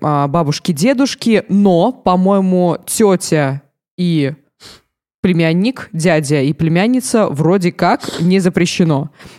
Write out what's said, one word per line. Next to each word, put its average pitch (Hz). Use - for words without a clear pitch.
а, 147
бабушки, 151
дедушки, 233
но, 196
по-моему, 185
тётя 156
и 160
племянник, 180
дядя 156
и 147
племянница 202
вроде 170
как -
не 185
запрещено. 170